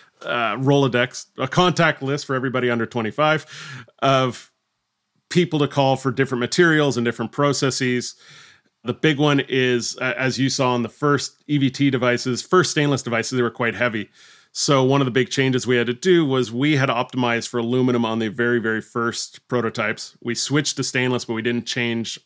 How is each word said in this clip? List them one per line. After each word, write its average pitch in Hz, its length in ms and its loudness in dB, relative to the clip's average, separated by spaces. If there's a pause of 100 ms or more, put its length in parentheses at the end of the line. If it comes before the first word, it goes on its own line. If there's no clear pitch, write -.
(240)
uh, 113 340 -2
Rolodex, 131 680 2 (100)
a 131 100 -2
contact 165 540 2
list 139 240 -4
for 135 100 -2
everybody 127 340 -2
under 117 160 0
twenty-five 139 600 0 (540)
of 131 520 0 (800)
people 165 300 0
to 143 80 2
call 135 280 2
for 127 160 -2
different 123 300 -2
materials 151 560 2
and 120 80 -2
different 113 260 -4
processes. 131 840 -2 (680)
The 120 80 -4
big 151 260 0
one 143 220 4
is, 127 580 -2
uh, 127 180 -4
as 127 220 -2
you 135 100 0
saw 127 240 0
on 120 100 0
the 110 60 -6
first - 580 -2
E 147 100 0
V 135 120 2
T 139 200 0
devices, 123 520 0
first 180 300 2
stainless 147 320 0
devices, 117 320 -4
they 123 80 2
were 113 80 -2
quite 113 240 -4
heavy. 110 340 -2 (420)
So 135 320 2
one 135 160 4
of 135 60 2
the - 60 -2
big 123 180 0
changes 131 380 0
we 127 80 2
had 120 120 2
to 127 60 -2
do 170 320 2
was 131 260 0
we 143 240 2
had 135 120 2
to 127 60 0
optimize 120 540 -2
for 123 120 -4
aluminum 123 440 2
on 113 140 -2
the 110 120 -2
very, 120 300 0
very 110 220 -2
first - 680 -8
prototypes. 113 760 -4
We 120 100 -4
switched 143 440 -2
to 139 60 -4
stainless, 127 420 -2
but 117 80 -6
we 110 100 -4
didn't 120 240 -2
change 117 580 -4